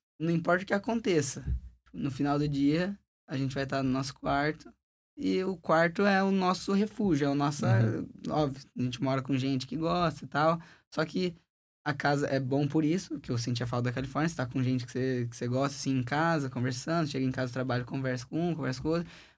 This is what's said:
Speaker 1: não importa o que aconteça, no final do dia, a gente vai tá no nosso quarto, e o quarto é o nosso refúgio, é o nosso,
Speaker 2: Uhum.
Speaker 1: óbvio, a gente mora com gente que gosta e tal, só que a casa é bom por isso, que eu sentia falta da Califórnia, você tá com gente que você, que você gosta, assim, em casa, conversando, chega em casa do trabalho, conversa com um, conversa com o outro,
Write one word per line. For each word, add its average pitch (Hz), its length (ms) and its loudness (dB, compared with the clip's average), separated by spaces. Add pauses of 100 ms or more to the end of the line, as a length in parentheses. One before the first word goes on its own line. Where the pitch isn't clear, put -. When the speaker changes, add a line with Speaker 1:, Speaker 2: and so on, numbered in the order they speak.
(200)
Speaker 1:
não 160 120 0
importa 175 320 2
o - 20 -12
que - 80 -2
aconteça, 202 680 0 (500)
no 139 160 -4
final 143 280 0
do 147 100 0
dia, 151 460 2 (340)
a - 80 -6
gente 135 180 -2
vai 139 100 -2
tá 135 200 -2
no 135 60 0
nosso 131 240 -2
quarto, 147 540 -2 (480)
e 185 280 0
o 190 120 -2
quarto 170 500 4
é 196 160 4
o 196 100 2
nosso 185 400 2
refúgio, 196 540 2
é 143 40 4
o 139 60 2
nosso, 143 280 0
Speaker 2:
Uhum. 117 420 4 (240)
Speaker 1:
óbvio, 143 320 0 (140)
a 123 60 -2
gente 123 200 -2
mora 135 200 2
com 135 160 0
gente 131 280 0
que - 100 -8
gosta 165 480 0
e 131 40 -10
tal, 160 320 2 (320)
só 156 120 0
que 180 300 -2 (520)
a 147 80 -2
casa 147 320 2
é 135 140 0
bom 139 260 0
por 151 180 2
isso, 185 360 -2
que - 100 -8
eu 123 80 -2
sentia 120 280 -2
falta 120 180 -2
da 123 80 0
Califórnia, 131 360 -2
você 160 60 -6
tá 131 100 -4
com 123 180 -4
gente 123 220 0
que 123 80 -14
você, 127 380 -2
que 117 60 -12
você 123 100 -4
gosta, 135 320 0
assim, 135 200 0
em 127 40 2
casa, 147 480 0
conversando, 135 580 -2
chega 135 160 -2
em 131 60 0
casa 127 200 -4
do 120 40 -8
trabalho, 127 320 -2
conversa 127 400 -4
com 170 240 -2
um, 165 60 0
conversa 131 260 -4
com 151 60 -2
o 156 40 2
outro, 165 160 -2 (300)